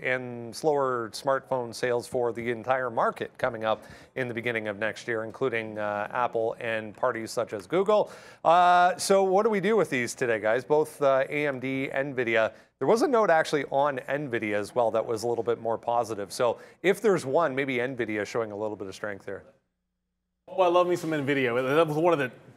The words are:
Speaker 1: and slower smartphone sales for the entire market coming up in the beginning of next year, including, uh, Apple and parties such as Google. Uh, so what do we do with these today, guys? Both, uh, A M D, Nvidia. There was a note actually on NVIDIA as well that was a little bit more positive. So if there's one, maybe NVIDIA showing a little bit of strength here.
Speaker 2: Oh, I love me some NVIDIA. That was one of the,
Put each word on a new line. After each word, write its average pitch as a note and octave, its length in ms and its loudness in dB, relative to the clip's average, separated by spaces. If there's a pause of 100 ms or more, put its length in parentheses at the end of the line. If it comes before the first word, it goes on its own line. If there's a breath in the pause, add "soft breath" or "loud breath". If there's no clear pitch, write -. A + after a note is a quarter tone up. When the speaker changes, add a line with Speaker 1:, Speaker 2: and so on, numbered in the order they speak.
Speaker 1:
and B2 520 -4
slower C3 540 0
smartphone C3 640 -4
sales A#2+ 320 -2
for A#2+ 260 -2
the A#2 200 -4
entire B2 400 -2
market F3 480 -2
coming A2+ 260 -2
up A2 160 0 (340 loud breath)
in C3 120 -4
the A#2+ 80 -6
beginning A2+ 320 -4
of G2+ 100 -6
next G#2+ 300 -6
year, A2+ 160 -2
including, A2+ 560 -4
uh, G#2 320 -2
Apple A#2 480 -2
and A2 360 -6
parties A2+ 360 -2
such A2 200 -4
as G2+ 140 -6
Google. G3 460 2 (340 loud breath)
Uh, F3+ 520 6
so G3 260 4
what F#3+ 180 4
do A3+ 80 4
we G#3 100 0
do G3+ 160 2
with F#3 140 2
these B2 240 -2
today, A2+ 260 0
guys? A2 240 2
Both, D3+ 380 0
uh, C3+ 260 4
A D3 200 -2
M C3+ 120 -4
D, C3 320 -4
Nvidia. A#2+ 600 0 (280 soft breath)
There C3+ 80 -2
was A3+ 140 4
a E4+ 60 4
note A3+ 220 4
actually D#3 420 2
on C#3 380 0
NVIDIA A#2 460 -2
as G#2 200 -4
well A#2 160 2
that A2+ 140 0
was A2 180 -4
a A#2+ 40 -2
little A#2 160 -2
bit A2+ 180 -2
more A2+ 160 -2
positive. A2 560 -4
So A#2+ 240 0 (240 loud breath)
if F#3+ 180 2
there's F3+ 260 2
one, C#3 300 2
maybe C3+ 220 -2
NVIDIA A#2 480 -2
showing A2+ 260 -2
a G2+ 60 -8
little G#2+ 180 -4
bit G2 120 -10
of F#2+ 80 -12
strength G2+ 280 -10
here. F#2+ 200 -12 (1040)
Speaker 2:
Oh, F#3 120 0
I F3+ 60 6
love F3 200 4
me F3 100 0
some D#3+ 140 -4
NVIDIA. C3+ 440 0 (200)
That D#3+ 120 6
was D3+ 80 -2
one E3+ 160 4
of D#3 80 4
the, B2+ 100 -2 (280)